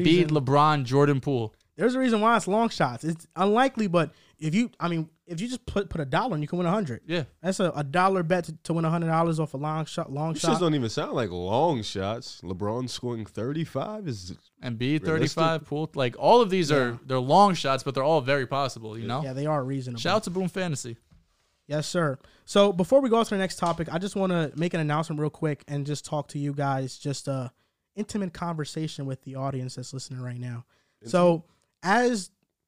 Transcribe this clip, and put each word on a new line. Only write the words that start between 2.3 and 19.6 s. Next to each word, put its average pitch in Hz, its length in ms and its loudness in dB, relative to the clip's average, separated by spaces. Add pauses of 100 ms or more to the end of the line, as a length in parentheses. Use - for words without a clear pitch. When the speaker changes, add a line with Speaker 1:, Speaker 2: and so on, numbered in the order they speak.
Speaker 1:
it's 190 100 0
long 220 220 2
shots. 127 360 -2
It's 165 300 -4
unlikely, 220 540 2
but 165 240 2 (260)
if 156 160 -2
you, 233 240 2
I 170 100 -2
mean, 160 200 -2 (180)
if 170 140 -8
you 240 80 -6
just 254 160 -8
put, 196 240 -4
put 160 140 -4
a - 20 -2
dollar 165 320 0
in, 151 60 -2
you 147 60 -6
can 175 100 -4
win 180 80 0
a 165 40 2
hundred. 180 360 -2
Speaker 2:
Yeah. 156 180 -2 (180)
Speaker 1:
That's 185 180 -2
a, 180 140 2
a 151 80 -4
dollar 180 400 2
bet 170 220 0
to, 165 80 -12 (120)
to 165 100 -2
win 165 100 0
a 160 60 2
hundred 170 160 0
dollars 165 340 2
off 151 140 -4
a - 20 -6
long 156 300 -4
shot. - 260 -8
Long 156 220 -2
Speaker 3:
These 147 80 -6
Speaker 1:
shot. 170 140 4
Speaker 3:
shits 175 40 0
don't 165 140 4
even 120 160 0
sound 151 240 -4
like 117 160 0
long 110 520 0
shots. 101 600 -6
LeBron 104 480 -4
scoring 117 340 -6
thirty-five 160 840 -6
is 95 280 -8 (280)
Speaker 2:
Embiid, 117 180 -8
Speaker 3:
realistic. 147 260 0
Speaker 2:
thirty-five, 160 580 0
Poole. 151 300 -6
Like, 123 240 0
all 214 240 6
of 196 80 2
these 180 200 2
are, 131 200 4
Speaker 1:
Yeah. 120 60 -8 (100)
Speaker 2:
they're 131 120 0
long 170 360 6
shots, 135 280 0
but 131 120 -4
they're 135 100 0
all 156 160 4
very 135 260 0
possible, 123 500 -4
you 117 80 -10
Speaker 3:
Yeah. 113 40 -6
Speaker 2:
know? 131 160 -2
Speaker 1:
Yeah, 131 80 -6
they 139 140 -4
are 151 180 0